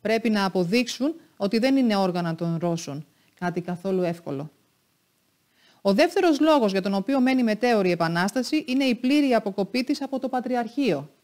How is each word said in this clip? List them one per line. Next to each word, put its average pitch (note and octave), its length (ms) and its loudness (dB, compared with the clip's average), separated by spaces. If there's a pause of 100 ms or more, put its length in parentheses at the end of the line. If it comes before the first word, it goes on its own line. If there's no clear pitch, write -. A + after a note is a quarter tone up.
Πρέπει A3+ 300 0
να G#3 140 2
αποδείξουν A3+ 680 0 (220)
ότι G3+ 220 0
δεν C4+ 180 2
είναι A#3 200 2
όργανα F3 380 0
των E3+ 220 -2
Ρώσων, D#3+ 500 -4 (320)
κάτι F3 220 -4
καθόλου F3+ 420 -4
εύκολο. D#3+ 480 -6 (1300)
Ο G3 120 2
δεύτερος E4+ 460 4
λόγος C#4+ 320 4
για F#3+ 100 -2
τον G3 120 -2
οποίο C4 260 0
μένει B3+ 220 2
μετέωρη G#3+ 460 2
η F3 40 2
Επανάσταση F3 760 -2
είναι C4 160 0
η B3+ 100 2
πλήρη C4 400 2
αποκοπή G#3+ 500 -2
της C#4 180 -4
από C4+ 160 -6
το C4 100 -6
Πατριαρχείο. A#3+ 840 -2 (140)